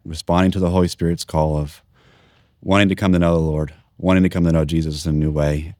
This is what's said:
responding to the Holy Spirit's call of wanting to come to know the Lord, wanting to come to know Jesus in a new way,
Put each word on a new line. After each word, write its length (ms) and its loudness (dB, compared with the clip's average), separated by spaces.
responding 480 0
to 80 -4
the 100 0
Holy 180 2
Spirit's 360 -4
call 320 -2
of 260 -6
wanting 280 2
to 60 0
come 180 0
to 60 4
know 160 2
the 60 2
Lord, 340 -2
wanting 260 2
to 40 2
come 160 0
to 80 2
know 120 2
Jesus 420 -4
in 80 0
a 40 0
new 120 0
way, 480 -2